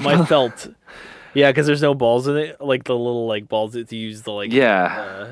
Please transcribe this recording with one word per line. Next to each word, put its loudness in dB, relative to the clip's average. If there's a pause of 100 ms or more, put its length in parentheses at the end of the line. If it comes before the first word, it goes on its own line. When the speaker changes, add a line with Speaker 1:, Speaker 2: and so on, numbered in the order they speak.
Speaker 1:
my 4
Speaker 2:
<laughs> -4
Speaker 1:
felt. 0 (640)
Yeah, 6
'cause 2
there's 2
no 4
balls 2
in 0
it, -6
like, -2
the -2
little, -4
like, -6
balls -2
that -10
you -10
use -12
to, -10
like, -8
Speaker 2:
Yeah. 4
Speaker 1:
uh, -8